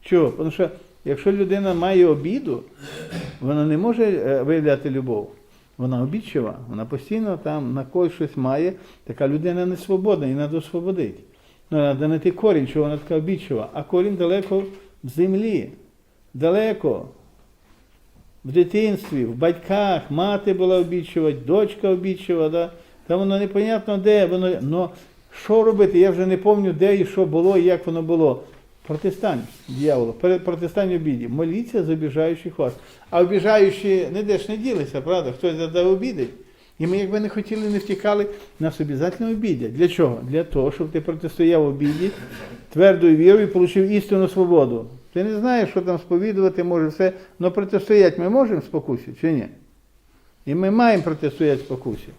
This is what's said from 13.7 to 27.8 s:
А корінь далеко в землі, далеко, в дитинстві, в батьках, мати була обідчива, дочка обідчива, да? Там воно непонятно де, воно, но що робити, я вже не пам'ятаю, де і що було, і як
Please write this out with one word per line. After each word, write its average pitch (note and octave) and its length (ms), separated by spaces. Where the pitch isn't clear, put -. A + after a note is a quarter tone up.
А D#3 100
корінь F#3 340
далеко F#3+ 460
в C3+ 40
землі, F#3 600
далеко, E3 720
в C3 60
дитинстві, F3 720
в A#2 100
батьках, E3+ 760
мати G3 440
була F#3 240
обідчива, E3+ 540
дочка F#3+ 560
обідчива, F3+ 600
да? E3+ 220
Там E3+ 120
воно G3 200
непонятно G3+ 600
де, G#3 280
воно, F#3 360
но E3 280
що A3 200
робити, G3 340
я F#3+ 120
вже F3+ 160
не F#3 100
пам'ятаю, G3 380
де F#3+ 280
і F3+ 40
що F#3+ 200
було, E3+ 320
і F3 60
як F3+ 220